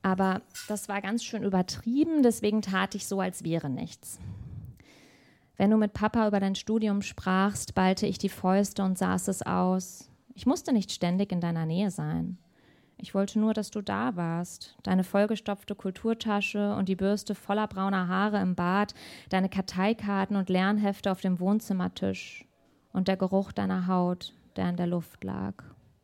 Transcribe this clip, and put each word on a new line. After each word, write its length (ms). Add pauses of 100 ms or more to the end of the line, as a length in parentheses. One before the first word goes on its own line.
Aber 400 (260)
das 220
war 100
ganz 240
schön 200
übertrieben, 760
deswegen 400
tat 340
ich 120
so, 140
als 240
wäre 240
nichts. 500 (1400)
Wenn 140
du 80
mit 160
Papa 340
über 140
dein 140
Studium 460
sprachst, 720
ballte 320
ich 120
die 100
Fäuste 560
und 140
saß 320
es 140
aus. 680 (240)
Ich 120
musste 280
nicht 180
ständig 400
in 80
deiner 260
Nähe 260
sein. 460 (600)
Ich 180
wollte 240
nur, 160
dass 160
du 100
da 340
warst. 680
Deine 200
vollgestopfte 720
Kulturtasche 1000
und 120
die 80
Bürste 380
voller 320
brauner 420
Haare 320
im 140
Bad, 400 (360)
deine 200
Karteikarten 880
und 140
Lernhefte 640
auf 80
dem 200
Wohnzimmertisch 1040 (480)
und 140
der 100
Geruch 340
deiner 360
Haut, 460 (220)
der 140
in 80
der 100
Luft 360
lag. 400 (400)